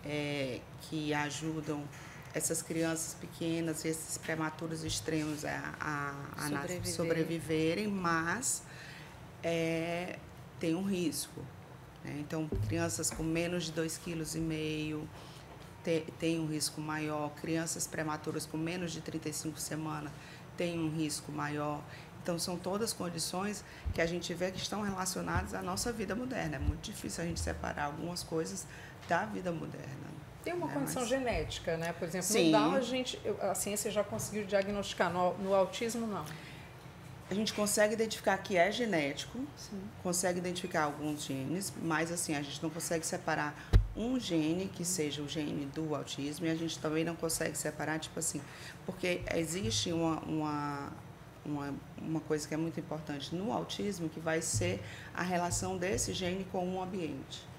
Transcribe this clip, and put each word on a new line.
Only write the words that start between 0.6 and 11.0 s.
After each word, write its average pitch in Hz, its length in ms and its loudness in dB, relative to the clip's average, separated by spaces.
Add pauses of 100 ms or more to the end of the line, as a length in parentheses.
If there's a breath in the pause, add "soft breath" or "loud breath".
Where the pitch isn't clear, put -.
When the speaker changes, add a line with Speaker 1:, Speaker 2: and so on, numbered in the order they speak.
Speaker 1:
que 151 320 0
ajudam 147 680 0 (500 loud breath)
essas 160 280 0
crianças 165 520 0
pequenas, 165 720 -2
esses 160 320 -2
prematuros 160 680 -2
extremos 156 600 0
a, 143 340 -2
a, 143 340 -2 (240)
a 147 120 -2
nas-, 147 120 0
Speaker 2:
Sobreviver. 175 320 -2
Speaker 1:
sobreviverem, 165 920 2
mas, 180 760 2 (800 loud breath)
é, 165 760 2 (400)
tem 165 160 4
um 185 80 0
risco, 180 580 0 (600)